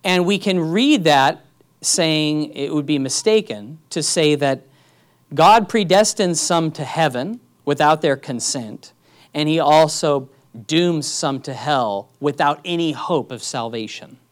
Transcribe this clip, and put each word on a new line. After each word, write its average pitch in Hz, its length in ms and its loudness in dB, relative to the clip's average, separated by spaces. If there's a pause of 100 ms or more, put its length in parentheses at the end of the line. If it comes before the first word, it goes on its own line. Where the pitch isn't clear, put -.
And 180 220 2
we 196 140 4
can 180 320 0
read 247 320 4
that 147 420 4 (360)
saying 151 720 0
it 143 200 -6
would 147 140 -2
be 151 100 0
mistaken 135 800 -2 (140)
to 165 100 -6
say 151 320 0
that 135 300 -2 (720)
God 202 340 6
predestines 190 680 2
some 165 340 -2
to 156 120 -12
heaven 156 580 -4 (220)
without 151 380 2
their 139 160 0
consent, 120 760 -10 (420)
and 151 120 -2
he 160 120 0
also 151 680 2 (360)
dooms 165 400 -2
some 135 360 -6
to 139 120 -12
hell 120 560 -4 (100)
without 147 460 -2
any 170 280 -2
hope - 380 -4
of 120 120 -12
salvation. 117 760 -10 (140)